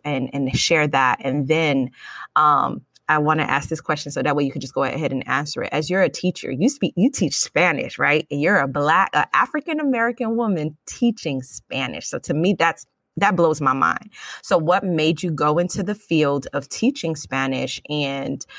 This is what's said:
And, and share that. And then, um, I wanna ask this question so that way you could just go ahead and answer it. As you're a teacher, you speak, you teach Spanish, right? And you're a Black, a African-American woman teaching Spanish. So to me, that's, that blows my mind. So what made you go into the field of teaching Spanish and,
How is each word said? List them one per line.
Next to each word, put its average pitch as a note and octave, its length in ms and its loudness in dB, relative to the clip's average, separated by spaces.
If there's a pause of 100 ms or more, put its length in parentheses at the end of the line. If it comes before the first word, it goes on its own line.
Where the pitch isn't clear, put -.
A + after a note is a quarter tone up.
And, C#3+ 300 -2
and C3+ 200 -2
share D#3 340 2
that. C3 360 4
And C3+ 240 0
then, D3 420 2 (460)
um, D3+ 480 2 (240)
I D#3 100 4
wanna D3+ 240 2
ask C#3+ 260 -2
this D#3 120 -4
question D3 300 -4
so C#3 120 -4
that D3 140 0
way C#3+ 80 0
you C3+ 80 -2
could - 100 -6
just C3 120 -12
go C#3 100 0
ahead C#3+ 280 -2
and C3+ 160 -4
answer C#3 360 -2
it. - 80 -6
As D3+ 180 -2
you're F#3 120 2
a E3+ 60 4
teacher, - 420 -4
you C#3 180 2
speak, G3+ 280 -2
you G#3 140 4
teach - 260 -2
Spanish, - 640 -2
right? D3 320 2
And C#3+ 100 -2
you're F#3+ 180 4
a C#3 100 2
Black, D3+ 440 2
a D3+ 220 2
African-American B3 1000 0
woman E3+ 400 -2 (100)
teaching E3 560 -2
Spanish. - 640 -8
So - 120 -6
to - 120 -6
me, E3+ 220 2
that's, - 320 0 (320)
that G3 180 4
blows D#3+ 240 4
my C3 140 2
mind. E2+ 360 0 (320)
So - 140 0
what F3 280 2
made D#3+ 380 0
you F3+ 80 -2
go D3+ 280 2
into F3+ 240 -2
the G3 120 -2
field D3 600 0
of C#3 160 -4
teaching A3 460 -2
Spanish C3+ 720 -4
and, C#3 560 -4 (120)